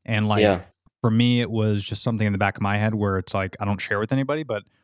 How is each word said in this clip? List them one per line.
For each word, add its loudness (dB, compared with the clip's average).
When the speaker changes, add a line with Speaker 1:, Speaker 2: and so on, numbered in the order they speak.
Speaker 1:
And, 0
like, 4
Speaker 2:
Yeah. 4
Speaker 1:
for 2
me, 4
it -4
was 0
just -6
something 0
in 2
the 0
back 0
of -4
my 0
head 0
where 0
it's -8
like, -4
I -4
don't -2
share -4
with -4
anybody, -2
but -6